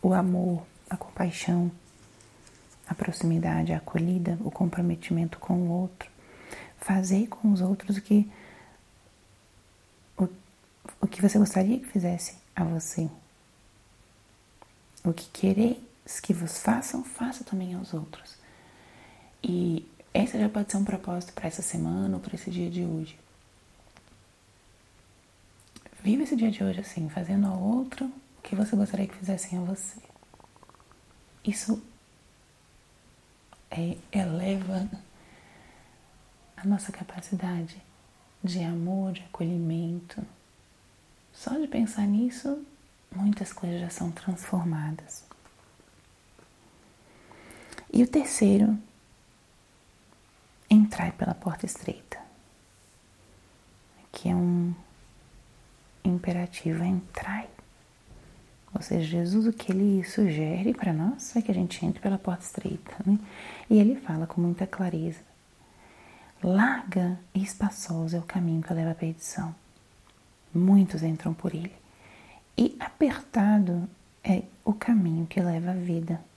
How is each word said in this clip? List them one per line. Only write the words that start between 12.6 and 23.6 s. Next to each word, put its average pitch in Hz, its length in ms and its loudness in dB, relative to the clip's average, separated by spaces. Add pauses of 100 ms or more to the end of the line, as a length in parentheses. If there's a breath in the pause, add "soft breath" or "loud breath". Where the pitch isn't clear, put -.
você. 165 480 -2 (1900)
"O 170 80 2
que - 180 -6
quereis - 920 0
que - 100 0
vos 170 260 -4
façam, 254 440 -2
faça 247 400 -8
também 185 320 -6
aos 185 180 -10
outros." 156 460 -12 (1040 loud breath)
E 175 480 -2 (220)
esse 214 260 2
já 214 120 4
pode 208 200 -4
ser - 60 -2
um 196 80 2
propósito 185 480 -6
pra - 160 -6
essa 170 140 -8
semana 175 520 -2
ou 185 60 -6
pra 190 140 -10
esse 180 160 -8
dia 175 200 -4
de 175 140 -4
hoje. 160 340 -6 (2750)